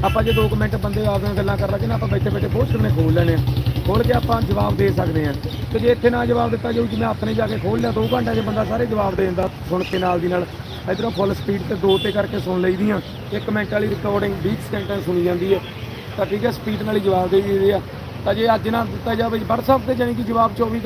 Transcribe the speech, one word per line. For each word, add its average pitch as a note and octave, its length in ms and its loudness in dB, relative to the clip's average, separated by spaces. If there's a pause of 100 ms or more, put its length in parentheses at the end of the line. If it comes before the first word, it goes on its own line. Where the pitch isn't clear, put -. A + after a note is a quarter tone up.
ਆਪਾਂ A3 180 2
ਜੇ A3 100 2
ਦੋ G#3+ 160 4
ਕੁ G#3+ 80 0
ਮਿੰਟ G#3+ 200 0
ਬੰਦੇ G#3 300 -2
ਆਪਦੀਆਂ G3+ 280 0
ਗੱਲਾਂ G3+ 220 0
ਕਰ G3 140 0
ਲਾਂਗੇ G3+ 160 0
ਨਾ, A3 80 0
ਆਪਾਂ G3 140 -2
ਬੈਠੇ G3+ 220 0
ਬੈਠੇ G3+ 160 0
ਬਹੁਤ A3+ 220 2
ਸਾਹਮਣੇ G#3+ 220 2
ਖੋਲ D#3+ 240 4
ਲੈਣੇ E3+ 200 4
ਆ, D#3 40 2 (480)
ਖੋਲ G#3+ 160 2
ਕੇ A#3 100 2
ਆਪਾਂ A#3 300 2
ਜਵਾਬ G3+ 340 2
ਦੇ G3 160 2
ਸਕਦੇ D#3+ 340 0
ਹਾਂ। C#3 80 0 (380)
ਤੇ A3 60 0
ਜੇ A3+ 100 4
ਇੱਥੇ A#3+ 220 4
ਨਾ A#3+ 160 0
ਜਵਾਬ A#3 240 2
ਦਿੱਤਾ A#3 220 -2
ਜਾਊ, A#3 140 0
ਜਿਵੇਂ A3+ 220 0
ਹੱਥ G#3+ 160 -2
ਨੇ A3 100 -2
ਜਾ A3 120 2
ਕੇ G#3+ 120 -2
ਖੋਲ G#3+ 220 0
ਲਿਆ, A#3 100 0
ਦੋ A3 220 0
ਘੰਟਿਆਂ A#3 220 0
'ਚ A3 60 2
ਬੰਦਾ G#3+ 240 0
ਸਾਰੇ A#3 220 0
ਜਵਾਬ G#3 280 0
ਦੇ F#3+ 100 2
ਦਿੰਦਾ F#3 240 0 (200)
ਸੁਣ F3+ 220 0
ਕੇ F#3+ 80 -2
ਨਾਲ F3+ 220 0
ਦੀ F3 80 -2
ਨਾਲ। F3+ 180 0 (440)
ਇੱਧਰੋਂ A3 200 -2
ਫੁੱਲ G3 240 0
ਸਪੀਡ G3+ 340 -4
'ਤੇ A3+ 60 -2
ਦੋ F#3+ 240 2
'ਤੇ G3+ 140 -2
ਕਰਕੇ G3+ 280 -2
ਸੁਣ F3+ 200 -2
ਲਈਦੀਆਂ, F#3+ 400 0 (320)
ਇੱਕ G#3+ 180 -6
ਮਿੰਟ G#3 220 -2
ਵਾਲੀ G#3 160 0
ਰਿਕਾਰਡਿੰਗ G3+ 540 0
ਵੀਹ G#3 140 0 (100)
ਸਕਿੰਟਾਂ G3+ 300 -4
'ਚ G3 80 -4
ਸੁਣੀ F3 200 0
ਜਾਂਦੀ F3+ 300 2
ਹੈ। F3+ 60 0 (560)
ਤਾਂ G3+ 100 0
ਠੀਕ G#3 180 -4
ਹੈ, A#3+ 60 2
ਸਪੀਡ G#3+ 320 -4
ਨਾਲ G#3+ 140 0
ਹੀ G3+ 40 2
ਜਵਾਬ F#3 300 2
ਦੇ F#3+ 100 6
ਦਈਦੇ G3 320 2
ਆ। F#3+ 80 2 (440)
ਤਾਂ G3+ 100 2
ਜੇ A3 200 4
ਅੱਜ G#3+ 140 0
ਨਾ A3+ 160 0
ਦਿੱਤਾ A3 300 -4
ਜਾਵੇ A3+ 260 0
WhatsApp A#3 460 2
'ਤੇ, B3+ 80 0
ਜਾਣੀ A#3+ 200 0
ਕਿ A3+ 80 -4
ਜਵਾਬ A3+ 360 2
ਚੌਵੀ A3+ 280 0